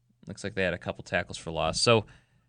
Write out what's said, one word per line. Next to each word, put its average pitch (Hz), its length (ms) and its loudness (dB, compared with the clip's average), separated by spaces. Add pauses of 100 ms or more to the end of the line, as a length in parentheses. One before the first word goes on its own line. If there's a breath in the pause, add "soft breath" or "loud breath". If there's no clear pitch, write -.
(280)
looks - 160 -12
like 98 100 -8
they 95 100 0
had 87 100 2
a 87 60 -4
couple - 240 -8
tackles 87 340 -2
for - 140 -10
loss. 80 300 0
So 117 240 6 (440 soft breath)